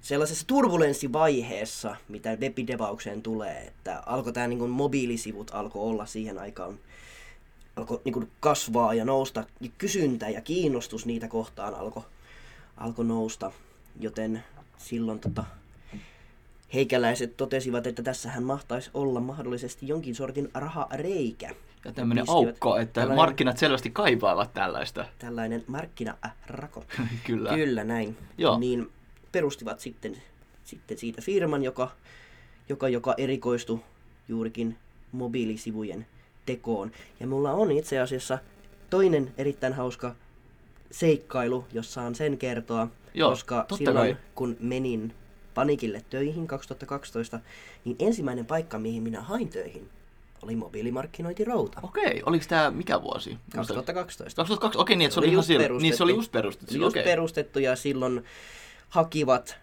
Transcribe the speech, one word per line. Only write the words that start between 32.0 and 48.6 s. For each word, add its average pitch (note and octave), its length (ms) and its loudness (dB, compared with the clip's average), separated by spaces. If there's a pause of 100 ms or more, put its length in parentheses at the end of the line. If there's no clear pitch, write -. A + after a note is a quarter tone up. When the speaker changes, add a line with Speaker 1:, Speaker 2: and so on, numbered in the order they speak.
Speaker 1:
joka, C3+ 200 0
joka B2 300 2
erikoistui A#2+ 600 0 (500)
juurikin A2+ 480 -2 (360)
mobiilisivujen A2 920 -4 (400)
tekoon. A3 440 -4 (300)
Ja A#2 60 -6
mulla C3+ 260 0
on G3 200 4
itse C#3+ 280 2
asiassa B2+ 380 -2 (520)
toinen E3 480 4
erittäin C3+ 340 0
hauska B2+ 420 -4 (760)
seikkailu, B2+ 840 2
jossa A2+ 200 -6
saan A#2+ 220 -4
sen C#3+ 240 0
kertoa, A#2 500 -2 (260)
Speaker 2:
Joo, D#3 160 6
Speaker 1:
koska - 260 -2 (120)
Speaker 2:
totta - 80 -6
Speaker 1:
silloin, A#2 380 4
Speaker 2:
kai. - 100 -16 (100)
Speaker 1:
kun A#2+ 260 -2
menin A#2+ 540 -2 (400)
Panikille A#2+ 560 2
töihin D3+ 360 -2
kaksituhatta C#3 400 -8
kaksitoista, A#2 540 -6 (440)
niin A#2+ 140 -4
ensimmäinen D3 480 0
paikka, D#3+ 320 -4